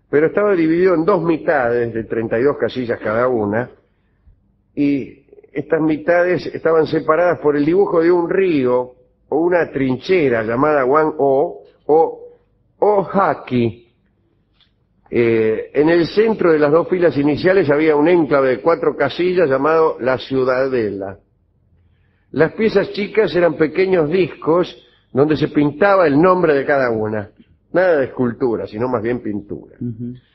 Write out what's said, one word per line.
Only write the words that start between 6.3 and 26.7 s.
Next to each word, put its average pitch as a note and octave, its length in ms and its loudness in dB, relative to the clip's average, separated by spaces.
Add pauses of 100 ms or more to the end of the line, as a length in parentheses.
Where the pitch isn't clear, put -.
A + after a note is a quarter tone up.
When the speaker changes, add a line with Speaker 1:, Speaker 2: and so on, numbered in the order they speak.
Speaker 1:
estaban D#3+ 400 0
separadas D#3 520 0
por D3 160 0
el D3 100 0
dibujo F3+ 360 2
de E3+ 100 4
un E3+ 180 0
río C3+ 640 0 (360)
o C3+ 80 -2
una E3+ 340 0
trinchera C3 720 0
llamada C3+ 420 0
Wan D3+ 320 2
O C#3 440 0 (260)
o D3+ 320 2 (600)
O G3+ 220 2 (100)
Haki. B2+ 760 -2 (1200)
Eh, A2 640 0
en D3+ 160 2
el E3+ 180 2
centro G#3 440 2
de D#3 80 4
las D3 120 2
dos E3 180 2
filas E3+ 280 0
iniciales D3 520 2
había D3+ 260 2
un D3 140 4
enclave D3 400 2
de B2 120 -2
cuatro D#3+ 340 0
casillas F3 540 0
llamado D3+ 500 2
la B2 180 0
Ciudadela. B2 1000 -2 (1120)
Las D#3 220 0
piezas G3+ 380 -2
chicas G3+ 440 -2
eran E3+ 200 2
pequeños E3 540 0
discos E3+ 680 -2 (380)
donde D3 240 2
se C#3+ 100 -2
pintaba E3 600 2
el C#3+ 140 2
nombre F3+ 320 2
de C3+ 120 0
cada C3+ 260 0